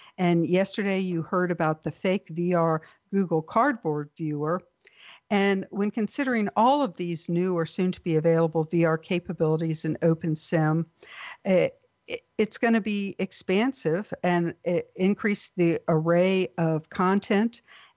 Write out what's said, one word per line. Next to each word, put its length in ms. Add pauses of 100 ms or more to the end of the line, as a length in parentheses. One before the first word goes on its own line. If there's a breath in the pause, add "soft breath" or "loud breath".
(160 loud breath)
And 300
yesterday 520
you 220
heard 300
about 340
the 80
fake 360
V 260
R 260 (300 loud breath)
Google 320
Cardboard 720
viewer. 460 (680 loud breath)
And 400
when 200
considering 640
all 260
of 140
these 320
new 260
or 120
soon 260
to 80
be 160
available 480
V 220
R 100
capabilities 880
in 160
Open 340
Sim, 520 (600 loud breath)
uh, 220 (400)
it, 160 (120)
it's 220
gonna 220
be 400
expansive 920 (120)
and, 300 (120)
uh, 140 (160)
increase 600
the 300
array 640 (100)
of 320
content 720 (340 loud breath)